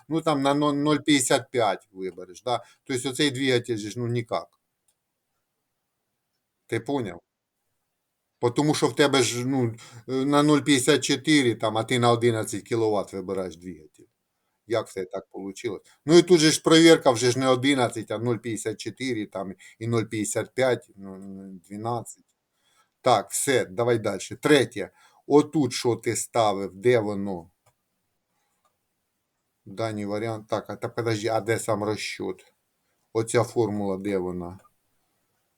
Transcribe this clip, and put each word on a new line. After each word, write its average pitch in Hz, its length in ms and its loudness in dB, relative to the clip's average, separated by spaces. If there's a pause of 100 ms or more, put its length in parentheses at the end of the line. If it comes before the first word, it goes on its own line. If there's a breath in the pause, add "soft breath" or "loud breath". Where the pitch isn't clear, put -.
Ну, 160 120 -2
там 151 220 0
на 139 120 2
но-, 147 180 2
нуль 147 260 0
п'ятдесят 139 520 2
п'ять 104 420 -2
вибереш, 92 500 -12
да? 123 220 -4 (200 loud breath)
Тобто 131 260 -6
оцей 143 200 0
двигатель 123 460 -2
же 104 140 -10
ж, 110 80 -12
ну, 120 80 -6
ніяк. 113 420 -6 (2250)
Ти 117 140 -4
поняв? 117 400 -6 (1200)
По 123 120 0
тому 147 240 0
що 160 120 0
в 120 100 -4
тебе 135 260 4
ж, 120 240 -4
ну, 127 280 0 (340 loud breath)
е, 127 40 -8 (120)
на 143 180 2
нуль 151 180 4
п'ятдесят 139 440 2
чотири, 139 500 2
там, 110 240 -2
а 113 60 0
ти 123 140 0
на 120 140 4
одинадцять 110 500 0
кіловат 107 500 -2
вибираєш 92 440 -8
двигатель. 85 480 -18 (640)
Як 107 260 -4
це 95 120 -8
так 95 260 -12
получилось? 98 520 -10 (240 soft breath)
Ну, 165 120 8
і 170 40 10
тут 175 180 4
же 156 100 4
ж - 120 -2
перевірка 160 480 8
вже 120 200 2
ж 120 80 -2
не 131 100 0
одинадцять, 123 640 0
а 107 80 -4
нуль 117 180 -2
п'ятдесят 110 440 -8
чотири, 110 460 -6
там, 95 280 -10 (240 soft breath)
і 113 80 -10
нуль 117 180 0
п'ятдесят 110 500 -6
п'ять, 127 420 0
ну, 98 220 -16 (500)
дванадцять. 107 560 -10 (800)
Так, 110 280 2
все, 123 340 0
давай 117 340 0
дальше. 104 380 -6
Третє. 117 540 2 (360 soft breath)
Отут 143 460 2
що 113 240 -2
ти 110 200 -4
ставив, 98 580 -2
де 117 240 2
воно? 98 520 -6 (2250)
Даний 107 420 -6
варіант. 107 420 -6
Так, 104 220 -4
а 101 60 -10
та 117 120 -8
подожди, 113 400 -2
а 110 120 2
де 107 180 0
сам 104 260 0
розчет? - 680 -6 (600)
Оця 113 320 2
формула, 104 520 -2
де 98 220 -4
вона? 90 400 -8 (1000)